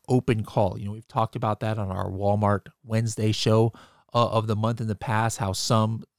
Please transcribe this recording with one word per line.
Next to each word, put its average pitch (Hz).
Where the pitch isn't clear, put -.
Open 123
Call. 104
You 101
know, 101
we've 113
talked -
about 110
that 110
on 95
our 95
Walmart 101
Wednesday 113
show, 110
uh, 120
of 110
the 110
month 113
in 113
the 107
past, 113
how 98
some 110